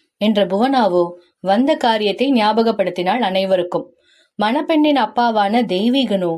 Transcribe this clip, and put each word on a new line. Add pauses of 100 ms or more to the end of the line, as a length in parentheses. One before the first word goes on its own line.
(220)
என்ற
புவனாவோ (400)
வந்த
காரியத்தை
ஞாபகப்படுத்தினாள்
அனைவருக்கும். (520)
மணப்பெண்ணின்
அப்பாவான
தெய்வீகனோ